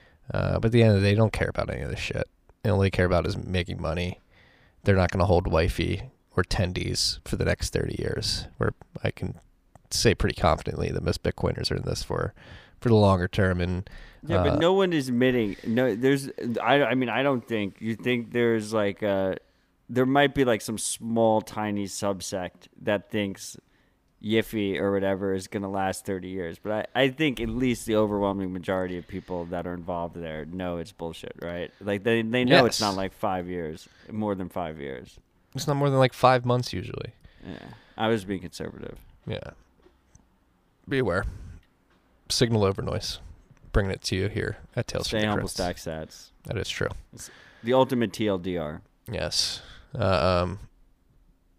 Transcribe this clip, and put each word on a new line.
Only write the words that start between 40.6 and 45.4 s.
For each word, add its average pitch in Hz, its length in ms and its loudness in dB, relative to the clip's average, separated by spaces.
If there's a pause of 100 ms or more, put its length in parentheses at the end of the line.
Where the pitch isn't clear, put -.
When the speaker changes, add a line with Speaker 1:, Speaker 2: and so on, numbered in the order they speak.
Speaker 1:
Be 135 120 0
aware. 98 260 0 (1040)
Signal 113 360 2
over 98 160 0
noise. - 380 -6 (520)
Bringing 98 200 2
it - 120 -6
to - 120 -4
you 95 120 0
here - 300 -4 (180)
at 123 120 -4
Tales - 200 -6
Speaker 2:
Stay 113 120 -2
Speaker 1:
from - 20 0
the 107 60 0
Speaker 2:
humble, 104 200 -2